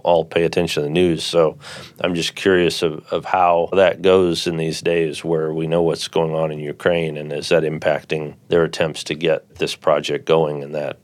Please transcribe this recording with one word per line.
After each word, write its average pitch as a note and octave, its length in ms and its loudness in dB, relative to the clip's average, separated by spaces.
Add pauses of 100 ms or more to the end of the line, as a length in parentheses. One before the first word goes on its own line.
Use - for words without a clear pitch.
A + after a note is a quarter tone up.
all E2+ 180 4
pay E2+ 220 0
attention E2 360 0
to D2 60 -2
the D2 60 -4
news, E2+ 320 2
so E2 320 2 (420)
I'm F2+ 160 -2
just E2 200 -4
curious F2+ 460 2
of, D#2 300 -4
of E2+ 140 -4
how F2 480 2
that F2+ 280 4
goes F#2 460 4
in E2+ 80 -2
these D#2+ 260 -4
days E2+ 420 0
where D#2+ 300 -2
we D#2+ 140 -4
know E2+ 140 2
what's D#2 260 0
going D#2+ 260 0
on D#2+ 180 -2
in D2+ 80 -8
Ukraine, D#2 580 -2
and D2+ 160 -10
is D2 160 -6
that E2 140 4
impacting D#2 720 -2 (120)
their E2+ 160 4
attempts D#2 420 -2
to D#2 100 -6
get D#2 400 -2
this - 200 -4
project D2 500 0
going D2+ 360 2
in C#2+ 120 -12
that D2 300 -6